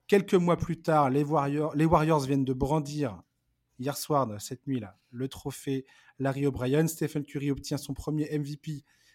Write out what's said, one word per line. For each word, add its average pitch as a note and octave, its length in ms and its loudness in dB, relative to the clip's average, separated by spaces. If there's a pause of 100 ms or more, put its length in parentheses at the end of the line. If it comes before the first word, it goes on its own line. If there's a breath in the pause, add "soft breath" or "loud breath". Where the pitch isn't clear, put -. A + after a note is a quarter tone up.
Quelques G3 280 4
mois F3 220 4
plus - 240 -6
tard, D3+ 300 4
les D3 140 2
Warriors, D3 520 0
les D#3 80 4
Warriors D#3+ 360 4
viennent C3+ 260 0
de C3 80 0
brandir, C#3 680 -2 (560)
hier C3+ 200 -4
soir, A#2+ 420 0
cette - 260 -12
nuit-là, A2+ 320 -6 (120)
le B2 180 -6
trophée C3+ 560 -6 (340 soft breath)
Larry C3+ 280 0
O'Brien. C#3 400 2
Stephen D3+ 380 -4
Curry C#3+ 260 -4
obtient C#3 260 -4
son - 160 -8
premier D3+ 380 -4
M D3+ 120 -2
V C#3+ 140 -8
P D3+ 280 -10 (300 soft breath)